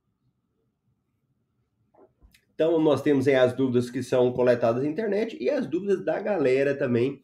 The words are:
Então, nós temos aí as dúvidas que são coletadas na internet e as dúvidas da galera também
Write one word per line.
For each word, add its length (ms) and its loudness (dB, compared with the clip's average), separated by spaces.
Então, 240 2
nós 220 2
temos 260 2
aí 100 4
as 180 4
dúvidas 340 0
que 140 -8
são 320 2
coletadas 480 2
na 80 -4
internet 500 -4
e 80 -2
as 180 -2
dúvidas 380 -4
da 160 -4
galera 560 0
também 480 -2